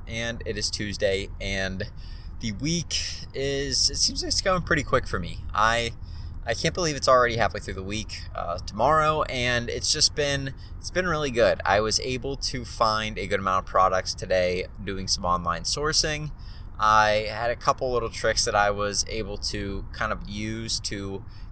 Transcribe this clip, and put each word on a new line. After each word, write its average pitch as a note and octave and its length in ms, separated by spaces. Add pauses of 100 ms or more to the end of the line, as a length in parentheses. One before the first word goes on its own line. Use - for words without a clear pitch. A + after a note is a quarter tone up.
and A#2 380
it G#2+ 120
is G#2 140
Tuesday, G2 560 (140)
and F#2+ 420 (560)
the A#2 140
week E3+ 420 (380)
is, C#3 560
it - 80
seems C4+ 260
like F4 60
it's - 100
going F#3 220
pretty D3 220
quick - 220
for G#2 140
me. E2 200 (140)
I, A2+ 380 (540)
I A#2 80
can't D3 200
believe E3 220
it's C3 140
already B2 260
halfway G#2+ 240
through G2+ 140
the F#2+ 100
week, G#2 380 (120)
uh, F2 260
tomorrow, D3+ 640
and B2 460
it's - 220
just - 240
been, C#3 380 (240)
it's - 120
been F3+ 160
really D3+ 240
good. A2 360
I G2+ 160
was A2 180
able C3 380
to - 260
find A2 560
a F#2+ 80
good G2 140
amount F#2+ 240
of - 40
products F#2 440
today F2+ 540 (140)
doing F#2+ 280
some - 160
online E2+ 380
sourcing. D3+ 680 (480)
I G#2+ 500
had A2+ 220
a A2+ 60
couple C3+ 340
little A2+ 180
tricks A2 360
that A2 100
I G2+ 160
was G2+ 380
able G#2 280
to G2 540
kind A2 220
of F#2 160
use A2 500
to G2 460 (260)